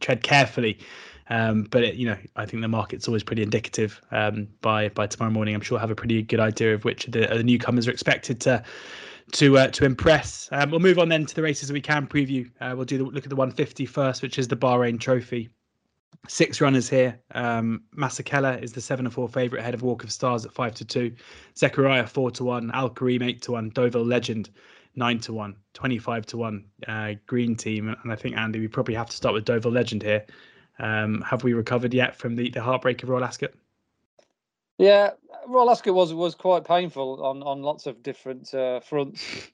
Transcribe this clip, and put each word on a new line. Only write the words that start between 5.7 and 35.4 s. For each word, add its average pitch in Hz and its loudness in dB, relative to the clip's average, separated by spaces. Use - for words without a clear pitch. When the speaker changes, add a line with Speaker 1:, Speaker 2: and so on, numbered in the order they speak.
Speaker 1:
we'll 107 -2
have 110 -2
a 107 -2
pretty 113 0
good 113 0
idea 110 2
of 107 -2
which - -4
of 117 -12
the, 113 0
of 113 0
the 117 0
newcomers 120 2
are 123 0
expected - -2
to 123 2
to, 135 8
uh, 131 8
to - 0
impress. 143 4
Um, 143 0
we'll 165 2
move 180 6
on 170 6
then 156 2
to - -12
the 160 -2
races 147 -2
that 143 -4
we 143 -2
can 147 0
preview. 131 -2
Uh, 123 -6
we'll 131 -4
do 131 -2
the, 135 0
look 135 -8
at 135 -12
the 139 -4
one 131 2
fifty 139 -4
first, 131 -2
which 113 -8
is 127 -2
the 127 -2
Bahrain 123 2
Trophy. 120 -2
Six - 0
runners 135 4
here. 127 2
Um, 113 -2
Masekela 135 -2
is 120 -12
the - -10
seven 127 -4
and 117 -6
four 127 -4
favourite 123 -2
ahead 120 -6
of 117 -8
Walk 120 -2
of 110 -12
Stars 120 -2
at - -14
five 120 -6
to - -14
two. 120 -4
Zechariah 135 4
four 127 -2
to - -8
one. 120 -2
Al 127 -2
Kareem 123 0
eight 123 -4
to - -6
one. 110 -4
Deauville 120 2
Legend 117 0
nine 120 0
to - -10
one. 104 -8
Twenty-five 120 -4
to - -12
one, 107 -6
uh, 107 -6
green 120 0
team. 110 -4
And 117 -8
I 107 -6
think, 117 -8
Andy, 110 -4
we 110 -4
probably 113 -4
have 113 -6
to - -12
start 117 0
with 107 -2
Deauville 117 0
Legend 117 0
here. 107 0
Um, 110 -2
have 123 -2
we 123 2
recovered 120 2
yet 123 2
from 117 -6
the, 120 -2
the 123 -6
heartbreak 127 0
of 123 -10
Royal 127 0
Ascot? - -6
Speaker 2:
Yeah, 202 8